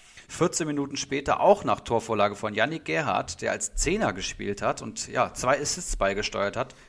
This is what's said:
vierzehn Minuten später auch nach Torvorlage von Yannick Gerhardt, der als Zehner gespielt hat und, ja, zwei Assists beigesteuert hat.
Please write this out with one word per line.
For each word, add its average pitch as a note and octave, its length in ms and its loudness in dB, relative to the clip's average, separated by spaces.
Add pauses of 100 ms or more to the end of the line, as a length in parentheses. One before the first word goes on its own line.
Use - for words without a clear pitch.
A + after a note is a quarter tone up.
(280)
vierzehn E3+ 380 0
Minuten C#3+ 300 -2
später - 420 -2
auch G3 240 8
nach A2+ 160 2
Torvorlage G#2 560 2
von G#2+ 180 -4
Yannick A2+ 320 0
Gerhardt, B2 580 -2
der A2 100 0
als - 240 -6
Zehner D3 360 2
gespielt G2 480 -6
hat B2 220 -2
und, A2 240 -8
ja, A#2+ 280 0
zwei C#3+ 260 2
Assists - 340 -4
beigesteuert G3 640 0
hat. B2+ 180 -4 (140)